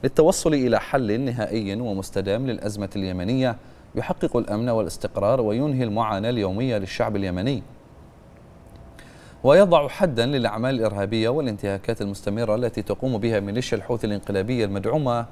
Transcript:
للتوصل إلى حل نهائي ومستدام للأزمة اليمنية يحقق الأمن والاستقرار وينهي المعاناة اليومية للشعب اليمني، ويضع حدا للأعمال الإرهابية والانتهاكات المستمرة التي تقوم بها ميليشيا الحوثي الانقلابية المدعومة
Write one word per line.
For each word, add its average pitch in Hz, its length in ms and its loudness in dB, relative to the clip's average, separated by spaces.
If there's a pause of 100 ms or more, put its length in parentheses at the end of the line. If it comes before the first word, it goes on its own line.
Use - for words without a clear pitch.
للتوصل 156 500 4
إلى 123 260 2
حل 120 400 0
نهائي 113 600 -2
ومستدام 98 640 -2
للأزمة 104 500 -4
اليمنية 101 600 0 (380)
يحقق - 420 -2
الأمن 113 320 -2
والاستقرار 110 720 0
وينهي 127 440 0
المعاناة 107 460 -2
اليومية 110 480 0
للشعب 104 380 -4
اليمني، 98 460 -2 (1800)
ويضع 160 440 8
حدا 123 380 0
للأعمال 123 480 0
الإرهابية 110 540 0
والانتهاكات 110 760 -2
المستمرة 104 520 -2
التي 113 280 -2
تقوم 127 360 -2
بها 110 220 2
ميليشيا 101 380 -2
الحوثي 113 280 -4
الانقلابية 104 580 0
المدعومة 117 680 -2